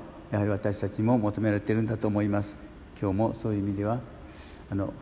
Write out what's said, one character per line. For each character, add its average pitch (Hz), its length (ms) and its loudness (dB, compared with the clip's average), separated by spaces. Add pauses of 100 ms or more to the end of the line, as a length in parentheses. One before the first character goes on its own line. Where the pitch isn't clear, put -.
(320)
や 104 60 4
は 101 60 4
り 104 60 4
私 101 300 0
た 101 80 0
ち 107 140 -4
も 120 160 6
求 104 220 2
め 110 100 4
ら 104 40 4
れ 104 60 2
て 110 120 2
い 107 40 4
る 113 60 4
ん 110 40 2
だ 110 100 0
と 107 120 0
思 104 140 2
い 104 60 4
ま 101 140 2
す。 - 160 -8 (420)
今 101 120 2
日 95 40 2
も 110 180 2
そ - 160 -4
う 107 40 0
い 101 60 0
う - 0 -
意 101 100 0
味 98 60 -2
で 101 80 0
は、 117 160 0 (680)
あ 101 40 -4
の、 98 280 0